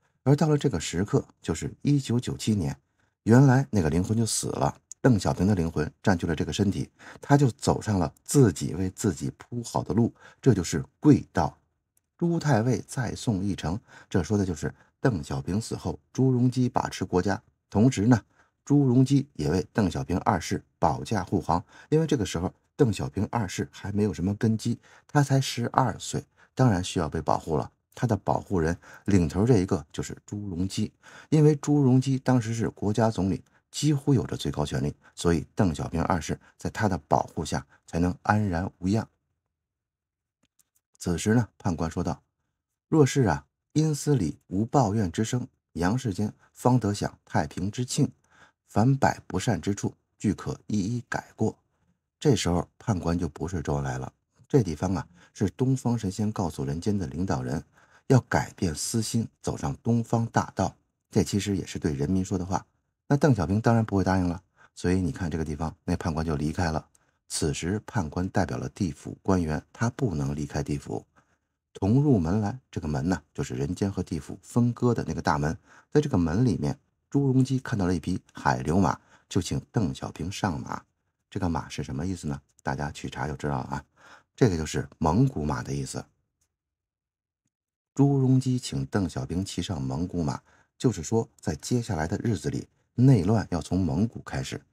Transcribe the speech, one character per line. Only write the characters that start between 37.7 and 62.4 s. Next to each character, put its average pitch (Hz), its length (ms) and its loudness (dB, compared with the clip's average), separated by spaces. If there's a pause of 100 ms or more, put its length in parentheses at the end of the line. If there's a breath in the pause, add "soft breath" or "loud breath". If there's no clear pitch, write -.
才 - 120 -4
能 90 240 2
安 107 260 2
然 90 300 -2
无 90 100 -4
恙。 104 180 0 (1900)
此 87 200 -2
时 107 160 2
呢， 117 140 2 (100)
判 92 160 -4
官 82 160 -4
说 87 120 -4
道 82 200 -6 (680)
：“若 156 160 6
是 135 180 2
啊， 80 220 2 (280)
阴 156 220 2
司 147 200 0
里 95 320 -2
无 95 180 -2
抱 117 300 2
怨 101 180 -2
之 107 100 -2
声， 123 240 -4 (260)
阳 90 260 0
世 107 160 -4
间 104 180 -4 (200 soft breath)
方 127 260 2
得 104 160 0
享 - 320 -6
太 87 200 0
平 92 240 -6
之 123 140 -6
庆， 139 260 0 (580 soft breath)
凡 131 280 4
百 - 300 2
不 - 120 -6
善 92 220 0
之 101 140 -2
处， - 180 -4 (240)
俱 104 160 0
可 - 340 -8
一 104 120 -2
一 113 320 -4
改 - 260 -8
过。” 107 220 -2 (600)
这 147 160 4
时 90 140 0
候 87 180 0 (120)
判 101 200 -2
官 85 200 -2
就 87 100 -2
不 - 180 -8
是 85 140 -6
周 73 140 -4
恩 71 100 -2
来 64 140 -6
了， 64 120 -10 (380)
这 139 140 4
地 82 120 -4
方 92 200 -2
啊， - 120 -4 (280 soft breath)
是 98 160 0
东 131 260 0
方 120 220 -2
神 101 120 -4
仙 104 220 -4
告 92 160 -4
诉 73 160 -6
人 71 160 -6
间 - 160 -2
的 95 120 -4
领 90 180 -4
导 78 160 -2
人， 64 220 -6 (420 soft breath)
要 131 140 6
改 - 320 -2
变 87 200 -4
私 113 300 -4
心， 113 240 -2 (140)
走 - 160 -6
上 139 260 -6
东 117 220 2
方 117 220 0
大 - 280 -2
道， - 220 -2 (340)
这 95 140 2
其 104 160 -2
实 98 160 -2
也 78 100 -6
是 - 140 -10
对 78 140 0
人 69 140 -2
民 95 160 0
说 95 140 -4
的 87 80 -6